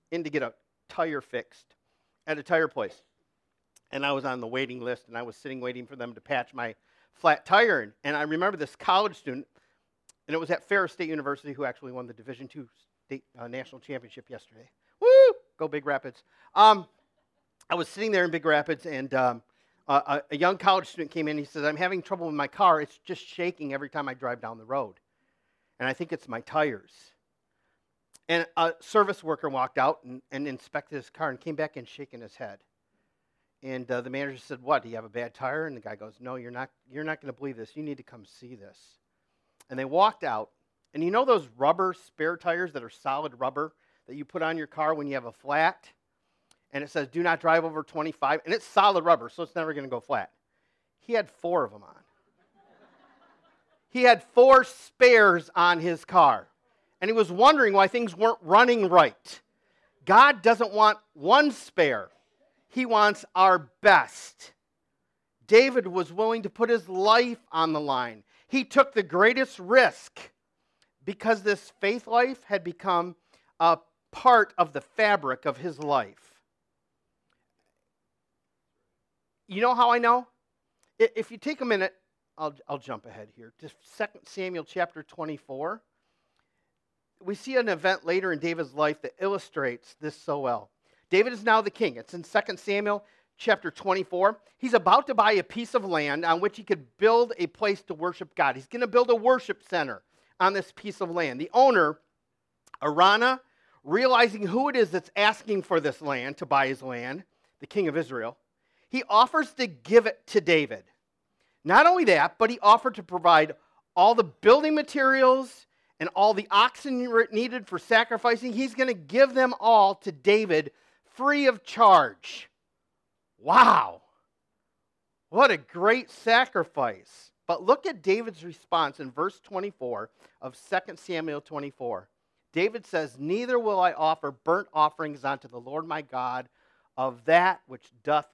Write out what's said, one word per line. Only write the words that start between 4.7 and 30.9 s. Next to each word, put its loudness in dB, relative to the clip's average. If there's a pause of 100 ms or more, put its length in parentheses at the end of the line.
list, -10
and -14
I -10
was -16
sitting -14
waiting -12
for -20
them -14
to -20
patch -8
my -10 (380)
flat 0
tire. 2
And, -12 (120)
and -4
I -4
remember -4
this -10
college 0
student, -14 (800)
and -6
it -2
was -6
at -4
Ferris -2
State -8
University, -8
who -8
actually -10
won -14
the -18
Division -18
two -20 (380)
state, -14 (140)
uh, -16
national -16
championship -16
yesterday. -20 (300)
Woo! 8 (240)
Go -6
Big -8
Rapids. -8 (300)
Um, 6 (800)
I -4
was -4
sitting -6
there 2
in -2
Big -6
Rapids, 0
and, -10
um, -2 (460)
a, -2
a, 0 (100)
a -8
young 0
college 2
student -12
came -6
in. -6
He -10
says, -12
"I'm -2
having -4
trouble -8
with -8
my -4
car. 2
It's -14
just -14
shaking -8
every -10
time -8
I -8
drive -8
down -14
the -20
road. -8 (800)
And -4
I -4
think -12
it's -12
my -10
tires." -4 (1400)
And -2 (100)
a -2
service -2
worker -6
walked -6
out -2
and, -18 (100)
and -10
inspected -12